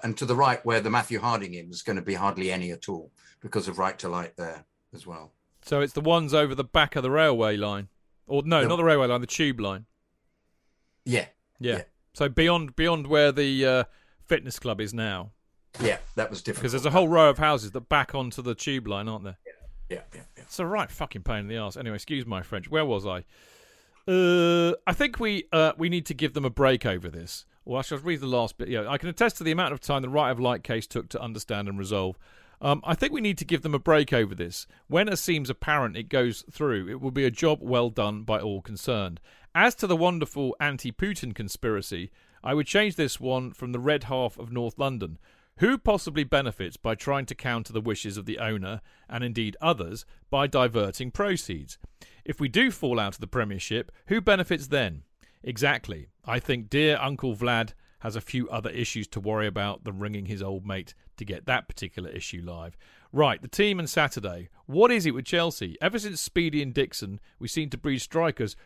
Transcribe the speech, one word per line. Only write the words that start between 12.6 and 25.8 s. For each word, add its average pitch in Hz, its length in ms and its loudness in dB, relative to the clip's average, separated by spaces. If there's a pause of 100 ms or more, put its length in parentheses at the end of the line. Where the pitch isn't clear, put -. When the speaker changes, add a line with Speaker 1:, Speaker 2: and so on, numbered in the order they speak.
Speaker 2:
beyond 160 320 2
where 147 260 8
the, 135 320 2
uh, 127 180 6 (420)
fitness 131 340 -2
club 107 200 -2
is 107 140 -6
now. 104 380 -6 (500)
Speaker 1:
Yeah, 107 160 2 (180)
that 107 140 -2
was 95 120 -12
difficult. - 220 -6
Speaker 2:
'Cause 123 80 -2
there's 127 140 -2
a 147 60 0
whole 175 180 6
row 160 200 8
of 139 100 4
houses 139 320 2
that 120 180 -8
back 135 260 2
onto 127 260 -6
the 120 140 -4
tube 131 320 -4
line, 104 220 -4
aren't 104 160 -10
there? 92 200 -14
Speaker 1:
Yeah, 95 80 -18 (360)
yeah, - 120 -10 (120)
yeah, - 80 -18 (160)
yeah. - 60 -20
Speaker 2:
It's - 160 -10
a 180 60 -2
right 208 240 -2
fucking - 340 -10
pain 110 160 -2
in 101 80 -6
the 113 100 -6
arse. 104 180 -6
Anyway, 117 200 -8
excuse 131 300 -6
my 95 180 -4
French. 95 260 -8
Where 156 160 2
was 104 220 0
I? 90 180 -6 (800)
Uh, 175 680 4 (120)
I 180 80 2
think 240 260 0
we, 214 320 -2
uh, 160 260 6
we 160 120 0